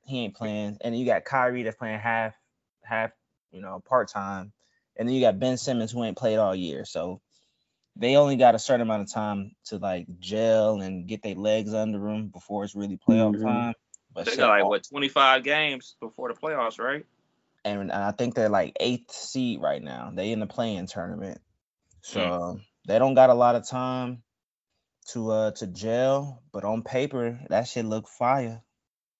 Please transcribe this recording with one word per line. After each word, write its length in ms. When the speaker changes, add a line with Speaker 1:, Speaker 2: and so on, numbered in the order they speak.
Speaker 1:
He 160
ain't 120
playing. 460
And 180
you 80
got 200
Kyrie 380
that's 120
playing 240
half, 340
half, 300
you 80
know, 260
part-time. 680
And 140
then 60
you 40
got 200
Ben 180
Simmons, 340
who 140
ain't 100
played 220
all 180
year. 300
So 340
they 180
only 220
got 180
a 40
certain 200
amount 220
of 100
time 540
to, 120
like, 300
gel 580
and 260
get 160
their 140
legs 380
under 340
'em 220
before 340
it's 120
really 200
playoff 400
Speaker 2:
Mm-hmm. 100
Speaker 1:
time. 280
But 100
Speaker 3:
They 80
Speaker 1:
shit, 80
Speaker 3:
got, 120
like, 120
Speaker 1:
all 60
Speaker 3:
what, 160
twenty-five 580
games 560
before 300
the 100
playoffs, 400
right? 260
Speaker 1:
And, 160
and 100
I 200
think 240
they're, 120
like, 320
eighth 320
seed 480
right 240
now. 320
They 160
in 80
the 80
play-in 380
tournament. 560
So 180
Speaker 3:
Mm. 400
Speaker 1:
they 120
don't 160
got 160
a 20
lot 220
of 120
time 540
to, 200
uh, 220
to 160
gel, 760
but 120
on 180
paper, 580
that 180
shit 180
look 220
fire. 560